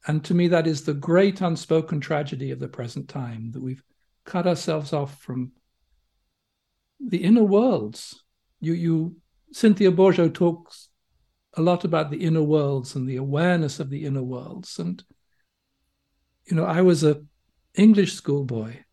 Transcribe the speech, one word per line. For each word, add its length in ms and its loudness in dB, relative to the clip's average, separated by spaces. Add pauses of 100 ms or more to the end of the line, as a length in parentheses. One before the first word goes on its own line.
And 180 -2
to 100 -2
me, 140 4
that 180 2
is 180 -4
the 100 -4
great 460 2
unspoken 600 -2
tragedy 500 -6
of 100 -10
the 80 -10
present 400 -12
time, 440 -10
that 100 -12
we've 220 -10 (400)
cut 220 -4
ourselves 460 -4
off 300 -6
from 300 -8 (1500)
the 180 -4
inner 260 6
worlds. 800 0 (360)
You, 140 -4
you, 440 -2 (360)
Cynthia 400 4
Bourgeault 400 4
talks 560 -2 (680)
a 80 -2
lot 220 2
about 260 0
the 120 -6
inner 200 2
worlds 520 0
and 120 -4
the 100 -6
awareness 640 -2
of 100 -8
the 140 -8
inner 180 -4
worlds. 560 -12
And, 240 -8 (1400)
you 100 -2
know, 80 2
I 160 0
was 240 4
a 180 2 (520)
English 400 6
schoolboy 640 -4 (140)